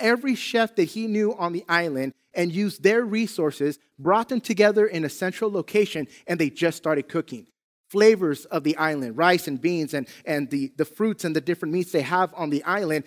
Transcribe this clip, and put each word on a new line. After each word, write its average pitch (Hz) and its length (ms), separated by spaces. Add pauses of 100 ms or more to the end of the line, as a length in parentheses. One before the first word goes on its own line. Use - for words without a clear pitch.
every 247 340
chef 226 400
that 180 100
he 220 220
knew 208 300
on 175 160
the 170 160
island 151 440 (220)
and 175 160
used 190 320
their 226 220
resources, 170 720 (220)
brought 202 300
them 247 100
together 208 440
in 170 200
a 143 40
central 185 400
location, 196 600 (180)
and 170 140
they 147 100
just 160 260
started 151 300
cooking. 131 400 (440)
Flavors 190 560
of 156 180
the 156 120
island, 143 400
rice 175 300
and 139 140
beans 160 340
and, 135 140 (160)
and 147 260
the, 139 260
the 151 100
fruits 214 360
and 160 140
the 156 40
different 165 320
meats 175 200
they 165 80
have 175 340
on 160 160
the 143 140
island, 165 420